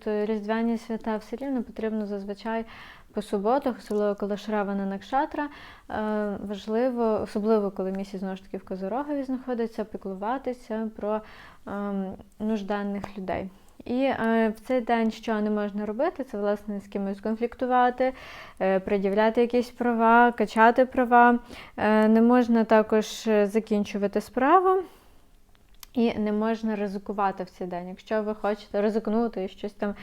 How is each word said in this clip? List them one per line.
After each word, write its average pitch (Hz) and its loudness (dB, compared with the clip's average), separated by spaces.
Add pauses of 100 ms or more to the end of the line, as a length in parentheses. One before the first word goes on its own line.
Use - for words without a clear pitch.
різдвяні 220 0
свята, 220 -4
все 208 -10
рівно 262 -4
потрібно 220 -4
зазвичай 202 -6 (480)
по 214 -4
суботах, 233 0
особливо 208 -2
коли 202 -4
Шравана 202 -2
Накшатра, 269 -4 (460)
е, 214 -4 (100)
важливо, 220 -2
особливо 208 0
коли 190 -4
місяць, 190 -8
знову 190 -6
ж 185 -14
таки, - -10
в 190 -16
Козорогові 247 -4
знаходиться, 247 -4
піклуватися 220 -6
про, 214 -4 (460)
ем, 196 -4 (260)
нужденних 202 -4
людей. 185 -6 (360)
І, 247 -2
е, 226 2
в - -20
цей 254 -2
день 226 0
що 220 -4
не 214 0
можна 208 -2
робити, 262 -2
це, - -8
власне, 208 -2
з 196 -12
кимось 196 -4
конфліктувати, 247 0 (480)
е, 190 4
пред'являти 208 2
якісь 240 2
права, 233 4
качати 226 4
права. 240 6 (380)
Е, 214 4
не 220 6
можна 233 6
також, 220 2
е, 208 4
закінчувати 208 0
справу. 359 4 (1080)
І 233 2
не 208 -2
можна 220 -2
ризикувати 202 -4
в 180 -10
цей - -10
день. 180 -8
Якщо 214 -4
ви 214 -4
хочете 208 -4
ризикнути 214 0
і 190 -4
щось - -12
там 202 -4